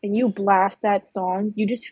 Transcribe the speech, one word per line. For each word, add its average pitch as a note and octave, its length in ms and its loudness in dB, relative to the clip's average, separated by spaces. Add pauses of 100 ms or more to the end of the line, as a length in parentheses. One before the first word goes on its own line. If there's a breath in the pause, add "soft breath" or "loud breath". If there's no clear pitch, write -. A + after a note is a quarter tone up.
and G3+ 140 -2
you A#3+ 140 2
blast G3 520 2
that G3+ 260 0
song, F#3+ 480 -4
you G#3+ 120 0
just A#3 240 -6